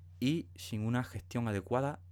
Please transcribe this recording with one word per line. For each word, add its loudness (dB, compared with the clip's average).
y 2
sin -2
una 4
gestión -2
adecuada 2